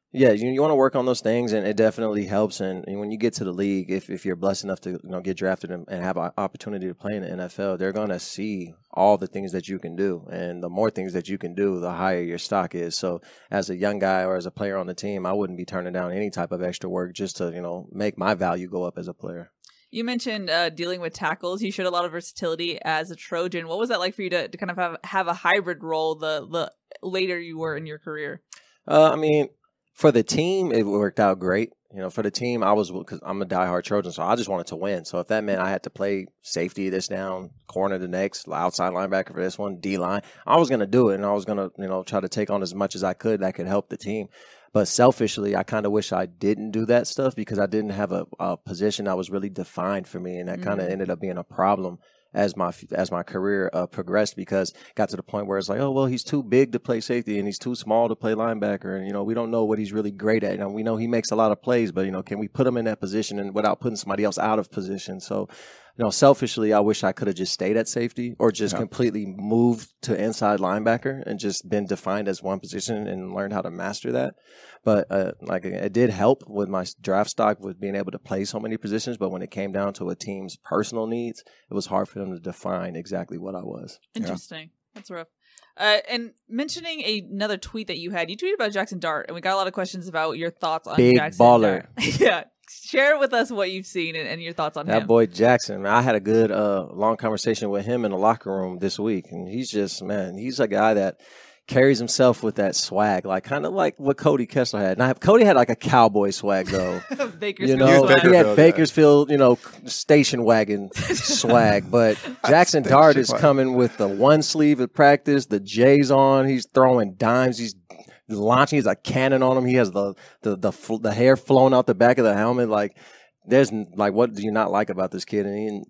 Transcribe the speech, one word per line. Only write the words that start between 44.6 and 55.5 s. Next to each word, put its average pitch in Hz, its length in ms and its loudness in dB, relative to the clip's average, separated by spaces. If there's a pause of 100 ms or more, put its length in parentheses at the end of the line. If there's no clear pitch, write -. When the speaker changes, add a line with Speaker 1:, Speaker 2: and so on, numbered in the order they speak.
Speaker 1:
But 104 160 2
selfishly, 110 640 2
I 95 80 -2
kinda 104 260 -4
wish 104 220 -2
I 92 140 -2
didn't 104 460 -4
do 110 160 -4
that 120 200 2
stuff 131 260 -2
because 107 260 -6
I 101 60 2
didn't 107 260 -4
have 98 200 -4
a, 92 140 -4 (160)
a - 160 -4
position 101 480 -4
that 95 100 0
was 92 140 -6
really 98 200 -6
defined 95 600 -6
for 92 100 -12
me, - 200 -10
and 180 100 -10
that 90 120 -8
kinda 95 240 -4
Speaker 2:
Mm. 90 60 -4
Speaker 1:
ended 95 180 -6
up 85 120 -6
being 92 160 -8
a 87 80 -12
problem 95 540 -2 (340)
as 101 240 -2
my 90 100 -2
f-, - 240 -10
as 90 220 -2
my 87 100 -4
career, 98 480 -4
uh, 90 160 -4
progressed, 98 480 -2
because 98 360 -4
it - 240 -20
got 104 120 0
to - 80 -10
the 90 80 -10
point 101 240 -8
where 98 100 -2